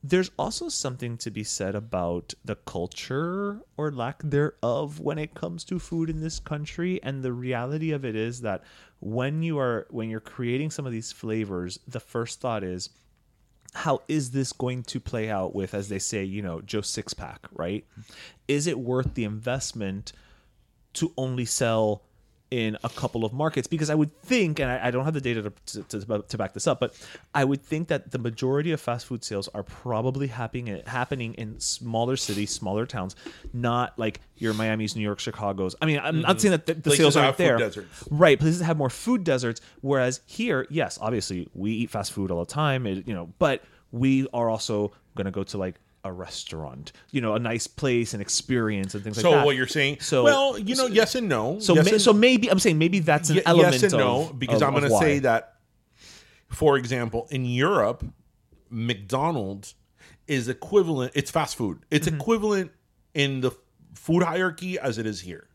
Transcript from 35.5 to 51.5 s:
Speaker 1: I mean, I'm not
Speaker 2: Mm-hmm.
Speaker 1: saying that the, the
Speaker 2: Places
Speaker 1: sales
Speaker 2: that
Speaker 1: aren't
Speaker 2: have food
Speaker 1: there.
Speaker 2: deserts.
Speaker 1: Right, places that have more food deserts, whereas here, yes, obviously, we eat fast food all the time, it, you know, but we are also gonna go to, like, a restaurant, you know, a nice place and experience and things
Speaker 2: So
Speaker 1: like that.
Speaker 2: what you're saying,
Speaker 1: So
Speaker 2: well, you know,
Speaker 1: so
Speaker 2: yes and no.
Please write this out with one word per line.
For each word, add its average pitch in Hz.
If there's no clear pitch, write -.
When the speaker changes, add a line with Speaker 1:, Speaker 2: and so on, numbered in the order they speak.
Speaker 1:
I 156
mean, 147
I'm 160
not 160
Speaker 2:
Mm-hmm. 190
Speaker 1:
saying 190
that 160
the, 165
the 165
Speaker 2:
Places 143
Speaker 1:
sales 147
Speaker 2:
that 131
Speaker 1:
aren't 131
Speaker 2:
have 135
food 139
Speaker 1:
there. 113
Speaker 2:
deserts. 92
Speaker 1:
Right, 147
places 160
that 175
have 165
more 135
food 233
deserts, 127
whereas 131
here, 202
yes, 139
obviously, 101
we 101
eat 113
fast 101
food 95
all 85
the -
time, 139
it, 95
you 117
know, 85
but 143
we 135
are 117
also 104
gonna 95
go 98
to, -
like, 92
a 95
restaurant, 78
you 139
know, 110
a 113
nice 117
place 120
and 101
experience 107
and 101
things 107
Speaker 2:
So 170
Speaker 1:
like 147
that. 135
Speaker 2:
what 143
you're 127
saying, 143
Speaker 1:
So 127
Speaker 2:
well, 269
you 220
know, 262
Speaker 1:
so 208
Speaker 2:
yes 220
and 240
no. 131